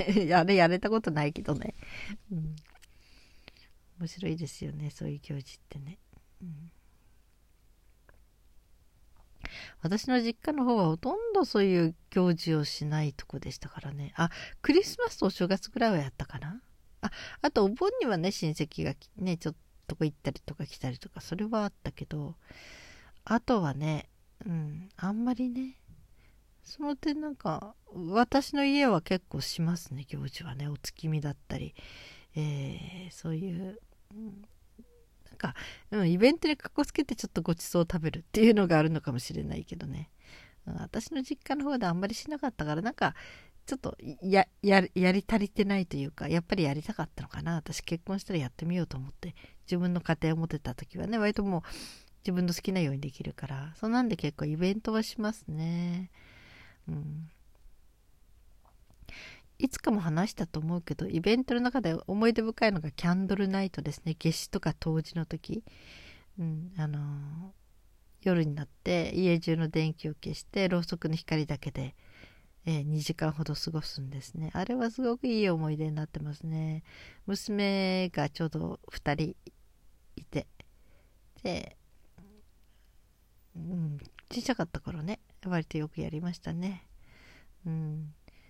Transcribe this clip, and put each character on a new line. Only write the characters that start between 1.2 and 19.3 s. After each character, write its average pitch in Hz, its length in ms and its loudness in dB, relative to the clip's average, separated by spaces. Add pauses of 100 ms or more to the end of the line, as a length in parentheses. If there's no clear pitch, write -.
い 147 80 2
け - 100 -6
ど 147 120 0
ね。 - 200 -4 (560)
う 185 60 -4
ん。 156 200 -4 (1400)
面 170 80 -4
白 175 220 -8
い 160 80 -2
で 165 100 -6
す - 180 -12
よ 143 80 -6
ね、 147 180 -6
そ 156 160 -8
う - 20 -4
い 147 80 -6
う 143 40 -14
行 143 200 -8
事 - 160 -16
っ - 20 -20 (100)
て 151 120 -14
ね。 143 180 -14 (440)
う - 20 -14
ん。 165 260 -14 (3000)
私 190 260 0
の 254 140 4
実 226 140 0
家 - 180 -2
の 277 120 2
方 240 120 6
は 190 100 6
ほ 160 100 4
と 269 200 -2
ん 453 160 -2
ど 381 120 6
そ 214 160 2
う 196 40 6
い 180 220 6
う 165 80 0 (160)
行 180 240 6
事 165 200 0
を 151 100 2
し - 220 -4
な 151 160 2
い 147 100 0
と - 140 -14
こ 139 140 -8
で 135 100 -8
し - 80 -12
た - 100 -14
か - 120 -14
ら 143 120 -10
ね。 143 240 -8
あ、 170 140 2 (320)
ク - 100 6
リ 381 120 8
ス - 140 -8
マ 480 120 0
ス - 60 -10
と - 100 0
お 190 40 4
正 180 180 0
月 190 220 0
ぐ 240 100 -6
ら 233 80 6
い - 20 6
は 180 80 4
や 135 100 0
っ - 80 -8
た 127 80 -6
か - 140 -8
な。 160 240 -8 (380)
あ、 214 100 -4 (320)
あ 302 80 4
と 202 140 6
お 196 40 6
盆 359 220 2 (100)
に 339 60 2
は 208 100 2
ね、 175 140 2
親 165 220 0
戚 156 320 -4
が 160 100 -2
き-、 - 220 -16
ね、 180 200 0